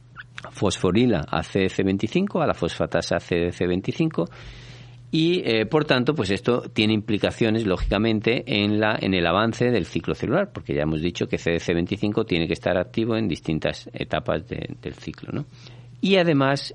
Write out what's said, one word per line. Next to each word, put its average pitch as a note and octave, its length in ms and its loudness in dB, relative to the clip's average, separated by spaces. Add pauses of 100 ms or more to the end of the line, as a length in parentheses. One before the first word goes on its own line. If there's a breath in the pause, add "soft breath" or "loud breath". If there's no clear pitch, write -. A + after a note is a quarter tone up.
(500)
fosforila F#2+ 760 2
a F2 160 0
C - 160 0
D F#2 80 4
C - 160 0
veinticinco, D#3 580 0
a C3 60 2
la F2 60 2
fosfatasa E2+ 680 -2
C - 160 -2
D F2 160 2
C - 120 -2
veinticinco, C3+ 600 0 (920 loud breath)
y, E3 300 2
eh, A2 220 2
por D3+ 180 2
tanto, C3+ 300 2
pues G2+ 160 0
esto A#2+ 320 2 (100)
tiene G#2+ 220 4
implicaciones, G#2+ 720 2
lógicamente, G#2+ 840 2
en G#2 340 2
la, G#2+ 200 2
en G2 120 0
el F2 140 2
avance A2 440 2
del G#2 140 2
ciclo D#2+ 300 -4
celular, C#3+ 380 -2
porque C#2+ 220 -6
ya C#2+ 80 0
hemos D#2 180 -2
dicho F2 260 -2
que F2 120 -2
C E2+ 140 0
D E2 80 0
C - 140 0
veinticinco G#2 500 0
tiene E2 240 0
que E2 60 0
estar F2+ 220 0
activo A2+ 400 -2
en A2 120 -2
distintas D#2 640 -4
etapas - 560 -4
de, - 340 -8
del - 120 -10
ciclo, - 380 -14
¿no? C#3+ 120 -6 (560 loud breath)
Y F#3+ 160 4
además, C#3 580 2